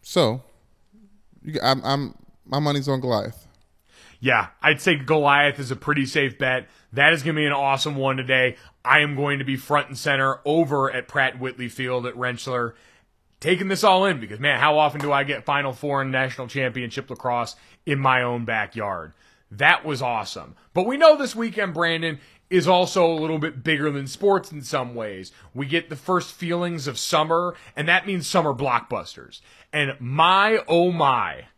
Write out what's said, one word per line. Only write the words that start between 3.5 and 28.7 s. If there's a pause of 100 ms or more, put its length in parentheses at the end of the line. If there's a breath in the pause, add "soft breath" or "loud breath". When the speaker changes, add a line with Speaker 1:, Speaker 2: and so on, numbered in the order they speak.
Speaker 2:
Yeah, (120)
I'd
say
Goliath
is
a
pretty
safe
bet. (260 soft breath)
That
is
gonna
be
an
awesome
one
today. (280 loud breath)
I
am
going
to
be
front
and
center
over
at
Pratt
Whitley
Field
at
Rentschler. (680 soft breath)
Taking
this
all
in
because,
man,
how
often
do
I
get
Final
Four
and
national
championship
lacrosse (280 soft breath)
in
my
own
backyard? (380 soft breath)
That
was
awesome. (160 soft breath)
But
we
know
this
weekend,
Brandon, (280 soft breath)
is
also
a
little
bit
bigger
than
sports
in
some
ways. (220 soft breath)
We
get
the
first
feelings
of
summer, (220 loud breath)
and
that
means
summer
blockbusters. (320 soft breath)